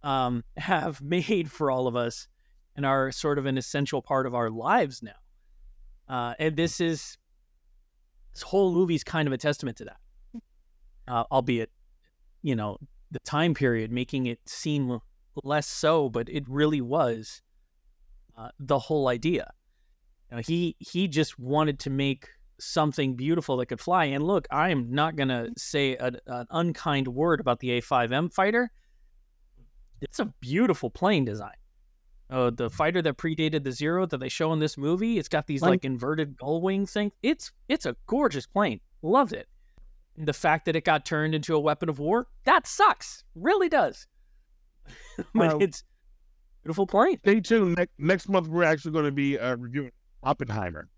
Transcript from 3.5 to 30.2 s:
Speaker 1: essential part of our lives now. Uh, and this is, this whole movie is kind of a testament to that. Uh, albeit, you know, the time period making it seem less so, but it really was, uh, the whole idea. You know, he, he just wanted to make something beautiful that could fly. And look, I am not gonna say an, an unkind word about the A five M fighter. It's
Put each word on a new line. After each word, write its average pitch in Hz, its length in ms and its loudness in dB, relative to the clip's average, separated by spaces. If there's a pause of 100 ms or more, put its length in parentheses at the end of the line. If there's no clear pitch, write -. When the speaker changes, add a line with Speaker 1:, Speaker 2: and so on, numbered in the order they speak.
Speaker 1:
essential 143 420 -2
part 131 260 0
of 123 80 -6
our 120 140 0
lives 135 540 0
now. 110 80 -14 (1000)
Uh, 120 300 -4
and 156 180 0
this 165 240 0
is, 165 380 -2 (1160)
this - 80 -14
whole 190 300 2
movie 170 220 4
is 151 100 0
kind 156 220 -2
of 139 60 0
a 127 60 -4
testament 143 380 -2
to - 80 -16
that. - 120 -16 (1120)
Uh, 117 240 0
albeit, 123 400 0 (720)
you 139 140 0
know, 107 220 -4 (320)
the 147 100 -10
time 156 340 0
period 117 380 0
making 127 340 -4
it 117 200 -6
seem 139 520 -2 (460)
less 143 220 -2
so, 156 420 2
but 117 200 -4
it 143 200 -6
really 147 320 2
was, 120 600 -2 (960)
uh, 113 140 -16 (100)
the 139 180 2
whole 139 300 0
idea. 127 420 0 (800)
You 120 60 -10
know, 117 100 -6
he, 170 320 0
he 185 300 -2
just 151 320 0
wanted 143 400 0
to 143 100 -6
make 139 380 -2 (320)
something 147 560 0
beautiful 147 400 -2
that 123 100 -2
could 117 140 -8
fly. 175 240 2
And 139 200 -2
look, 180 280 0
I 151 180 0
am 123 220 -2
not 151 240 0
gonna 127 400 -2
say 139 400 -2
an, 123 220 -4 (100)
an 123 220 -8
unkind 160 580 0
word 147 320 2
about 123 180 0
the 123 140 -2
A 120 80 2
five 120 320 0
M 156 160 0
fighter. 226 420 2 (1300)
It's - 200 -8